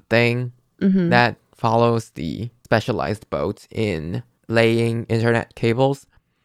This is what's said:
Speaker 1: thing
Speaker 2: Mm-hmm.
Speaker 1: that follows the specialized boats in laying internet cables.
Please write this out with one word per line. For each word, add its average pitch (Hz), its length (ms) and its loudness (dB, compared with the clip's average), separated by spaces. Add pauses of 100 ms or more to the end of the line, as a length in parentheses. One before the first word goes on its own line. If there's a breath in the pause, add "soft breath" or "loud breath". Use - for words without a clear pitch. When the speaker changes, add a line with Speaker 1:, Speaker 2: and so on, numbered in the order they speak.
(100)
Speaker 1:
thing 120 420 0 (280)
Speaker 2:
Mm-hmm. 190 300 2
Speaker 1:
that 120 260 2 (180)
follows 117 560 0
the 82 400 -8 (140)
specialized 104 680 -2
boats 80 400 -6
in 98 540 -6 (240)
laying 117 560 2
internet 117 500 -2
cables. 131 520 0 (380)